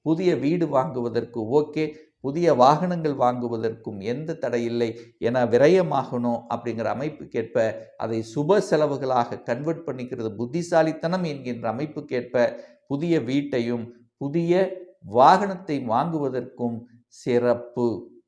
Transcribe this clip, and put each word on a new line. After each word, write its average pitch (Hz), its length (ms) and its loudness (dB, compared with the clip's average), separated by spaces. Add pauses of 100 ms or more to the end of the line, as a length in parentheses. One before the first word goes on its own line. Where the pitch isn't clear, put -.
புதிய 165 340 2
வீடு 156 320 0
வாங்குவதற்கு 123 720 -2 (200)
ஓகே, 151 240 -2 (360)
புதிய 156 340 2
வாகனங்கள் 156 640 4
வாங்குவதற்கும் 117 840 -2
எந்த 139 340 -6
தடை 123 300 -4
இல்லை. 117 260 0 (300)
ஏன்னா 123 300 0
விரயமாகணும் 131 1000 4
அப்படிங்கிற 117 400 -4
அமைப்புக்கேற்ப 117 680 -6 (400)
அதை 113 240 -4
சுப 147 380 2
செலவுகளாக 139 840 0
கன்வெர்ட் 151 440 -4
பண்ணிக்கிறது 123 500 -6
புத்திசாலித்தனம் 160 880 0
என்கின்ற 127 480 -8
அமைப்புக்கேற்ப 127 720 -2 (420)
புதிய 156 320 0
வீட்டையும் 123 680 -2 (320)
புதிய 170 360 0 (600)
வாகனத்தை 160 720 4
வாங்குவதற்கும் 127 920 -2 (300)
சிறப்பு. 120 800 0 (400)